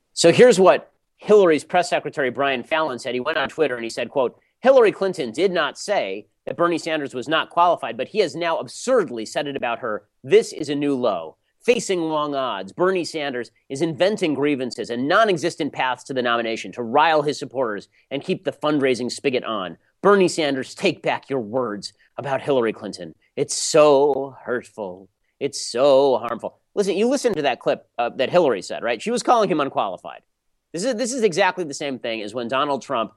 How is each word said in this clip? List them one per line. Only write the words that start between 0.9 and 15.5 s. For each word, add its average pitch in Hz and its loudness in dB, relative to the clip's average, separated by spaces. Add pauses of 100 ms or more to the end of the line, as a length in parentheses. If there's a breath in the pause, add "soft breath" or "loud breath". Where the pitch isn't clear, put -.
Hillary's 185 6
press 175 0
secretary, 151 -2
Brian 131 -2
Fallon, 156 -2
said. 120 -6
He 123 -2
went 156 -2
on 135 -2
Twitter 139 0
and 117 -8
he 113 -6
said, 120 -6
quote, 127 -2 (200)
"Hillary 240 6
Clinton 165 -4
did 175 0
not 151 -2
say 110 -4 (180)
that - -8
Bernie 170 0
Sanders 151 -6
was 123 -8
not 156 -2
qualified, 156 0
but 123 -6
he 202 -6
has 170 0
now 165 -2
absurdly 131 -2
said 151 -6
it 143 -8
about 120 -4
her. 107 -8 (160)
This 190 4
is - -8
a 151 -4
new 143 0
low. 95 -2 (240)
Facing 196 0
long 151 -2
odds, 104 -4
Bernie 180 0
Sanders 139 -8 (160)
is 135 -8
inventing 170 0
grievances 127 -2
and 120 -4
non-existent 170 0